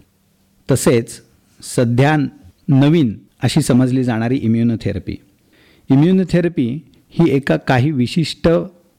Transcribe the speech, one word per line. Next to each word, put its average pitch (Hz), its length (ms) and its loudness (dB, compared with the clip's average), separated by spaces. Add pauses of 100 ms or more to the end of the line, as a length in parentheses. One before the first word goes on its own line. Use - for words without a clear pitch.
(720)
तसेच 123 500 0 (400)
सध्या 127 540 0 (520)
नवीन 139 500 2 (260)
अशी 135 180 0
समजली 131 420 2
जाणारी 120 340 -2
इम्युनोथेरपी. 113 800 -2 (720)
इम्युनोथेरपी 170 920 0 (300)
ही 170 200 0
एका 139 280 0
काही 135 340 0
विशिष्ट 139 560 -4 (520)